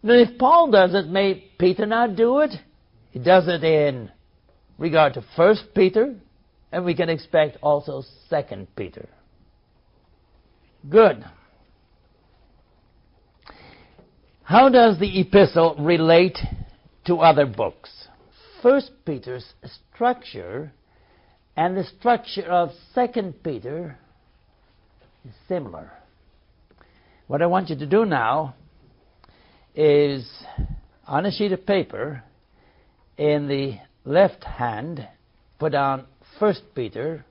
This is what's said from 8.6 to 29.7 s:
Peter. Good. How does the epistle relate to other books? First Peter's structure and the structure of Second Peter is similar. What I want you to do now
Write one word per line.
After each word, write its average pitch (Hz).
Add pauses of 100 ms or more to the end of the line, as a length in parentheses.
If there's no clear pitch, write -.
Peter. - (1800)
Good. 165 (3250)
How 240
does 233
the 190
epistle 165
relate 165 (680)
to 175
other 151
books? - (540)
First 269 (140)
Peter's 127 (460)
structure 151 (840)
and 180
the 185
structure -
of 175 (240)
Second 240
Peter 143 (1300)
is 117 (140)
similar. 101 (1300)
What 147
I 170
want 180
you 156
to 147
do 208
now 135 (1200)